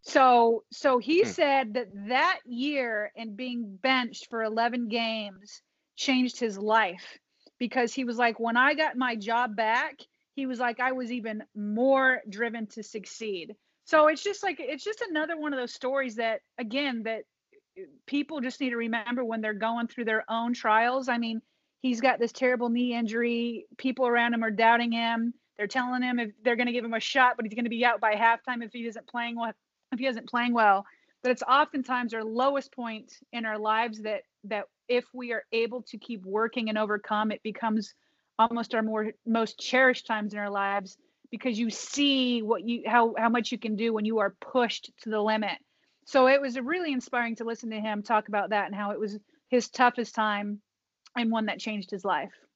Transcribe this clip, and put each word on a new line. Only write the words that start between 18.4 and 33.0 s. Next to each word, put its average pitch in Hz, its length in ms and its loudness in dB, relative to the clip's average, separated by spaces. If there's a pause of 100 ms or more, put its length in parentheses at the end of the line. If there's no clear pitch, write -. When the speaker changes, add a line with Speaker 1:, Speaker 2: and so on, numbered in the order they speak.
Speaker 1:
need 254 80 0
to 240 80 -4
remember 233 480 -2
when 226 160 -4
they're 214 120 -2
going 226 340 -2
through 233 180 -6
their 220 240 0
own 233 240 -2
trials. 240 560 2
I 240 80 0
mean, 226 240 -2 (400)
he's 247 180 0
got 254 180 4
this 233 140 0
terrible 247 380 0
knee 240 240 2
injury. 233 720 -2 (100)
People 262 320 0
around 240 260 4
him 226 100 0
are 220 80 0
doubting 226 420 6
him. 233 400 0 (240)
They're 208 100 -4
telling 247 340 -2
him 247 160 0
if 226 140 -4 (100)
they're 233 140 2
gonna 240 160 -2
give 233 140 -2
him 226 80 -6
a 220 60 -2
shot, 247 360 4
but 233 100 -4
he's 214 100 -8
gonna 240 140 -2
be 233 140 -2
out 233 160 4
by 214 160 2
halftime 233 480 2
if 214 80 -12
he 233 160 -8
isn't 214 180 -12
playing 233 300 -6
well, 233 160 -4 (400)
if 233 80 -6
he 262 80 -2
isn't 226 220 -6
playing 240 240 0
well. 202 320 6 (360)
But 254 100 0
it's 240 120 0
oftentimes 254 720 2
our 226 100 -4
lowest 262 480 0
point 226 420 -10 (200)